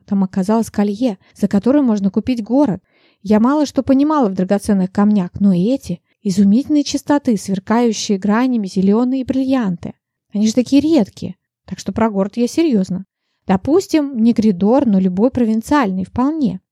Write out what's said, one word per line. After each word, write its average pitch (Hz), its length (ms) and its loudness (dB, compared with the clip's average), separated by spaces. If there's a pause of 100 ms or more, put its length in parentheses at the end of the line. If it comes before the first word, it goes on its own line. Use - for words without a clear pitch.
Там 196 160 -2
оказалось 196 480 -2
колье, 208 480 -2 (160)
за 196 140 -2
которое 247 340 2
можно 208 260 0
купить 233 320 -4
город. 233 420 0 (380)
Я 208 200 2
мало 277 260 2
что - 160 -4
понимала 277 460 2
в 190 60 -6
драгоценных 190 580 -2
камнях, 208 380 0 (100)
но 202 120 4
эти, 180 480 -2 (220)
изумительной 214 640 2
чистоты, 285 520 -2
сверкающие 208 800 -2
гранями, 214 520 0
зеленые 233 560 0
бриллианты. 254 720 -2 (380)
Они 208 140 0
же 220 80 0
такие 262 260 2
редкие. 277 540 0 (320)
Так - 140 -12
что - 120 -8
про 220 180 0
город 196 260 -4
я 240 100 0
серьезно. 208 600 -2 (420)
Допустим, 277 760 0
не 233 100 4
Гридор, 220 540 2
но 196 140 2
любой 190 320 0
провинциальный, 220 720 0
вполне. 254 560 -2 (120)